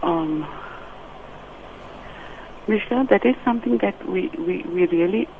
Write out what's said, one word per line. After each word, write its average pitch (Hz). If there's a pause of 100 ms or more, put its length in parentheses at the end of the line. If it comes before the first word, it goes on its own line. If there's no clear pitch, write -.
Um, 156 (2250)
Mishka, 240
that 202
is 254 (100)
something 240
that 202
we, 185 (120)
we, 175
we 175
really 175 (100)